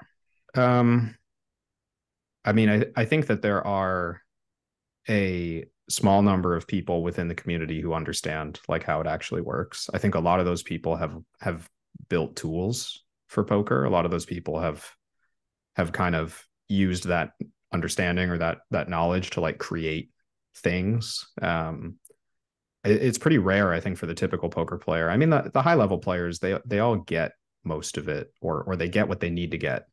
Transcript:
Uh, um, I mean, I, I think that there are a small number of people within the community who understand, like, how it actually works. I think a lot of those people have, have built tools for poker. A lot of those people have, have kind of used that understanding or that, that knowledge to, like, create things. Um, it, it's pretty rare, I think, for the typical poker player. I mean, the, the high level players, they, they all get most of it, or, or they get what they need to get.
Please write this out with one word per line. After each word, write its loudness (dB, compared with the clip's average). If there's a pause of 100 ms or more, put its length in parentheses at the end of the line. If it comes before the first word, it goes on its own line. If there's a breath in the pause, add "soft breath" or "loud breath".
(560)
Uh, 4
um, 4 (1300)
I 2
mean, 6
I, 6 (100)
I 2
think 2
that 0
there 2
are 0 (840)
a 0 (220)
small 4
number 4
of -4
people -2
within -2
the -4
community -4
who -2
understand, -6
like, -2
how -2
it -2
actually -4
works. -6
I -2
think 2
a 2
lot 4
of 0
those -2
people -4
have, -4 (260)
have -6 (400)
built -2
tools -4 (240)
for 0
poker. 2
A 0
lot 2
of -2
those -4
people -6
have, -6 (880)
have -2
kind 0
of -4 (240)
used 0
that -2 (380)
understanding 0
or -2
that, -2 (100)
that -2
knowledge 0
to, -4
like, -2
create -4 (440)
things. -2 (160)
Um, -4 (880)
it, 4
it's 2
pretty 4
rare, 4
I 0
think, -4
for -8
the -6
typical -2
poker -4
player. 0
I 2
mean, 6
the, 2
the 4
high 4
level 4
players, -2
they, -2
they 0
all 2
get -2 (320)
most -6
of -6
it, -6
or, -2
or -4
they -2
get 2
what -4
they -2
need -4
to -4
get. -4